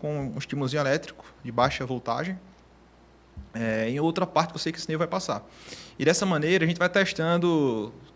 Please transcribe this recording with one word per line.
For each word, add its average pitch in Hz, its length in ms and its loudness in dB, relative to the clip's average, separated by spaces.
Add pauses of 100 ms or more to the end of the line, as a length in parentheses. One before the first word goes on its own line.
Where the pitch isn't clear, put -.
com 147 340 -4
um - 40 -6
estímulozinho 143 420 -2
elétrico - 460 -2 (180)
de 120 80 -8
baixa 131 320 2
voltagem, 127 540 -4 (1120)
é, 113 380 0
em 139 100 -2
outra 165 260 0
parte 165 220 2
que - 80 -12
eu - 40 -8
sei 160 120 -4
que 160 60 -10
esse - 100 -10
nervo 156 120 -2
vai 165 80 0
passar. 165 380 -4 (520)
E 135 80 2
dessa 180 180 4
maneira 165 400 4
a 160 40 2
gente 170 100 0
vai 175 100 2
testando 165 1040 2 (240)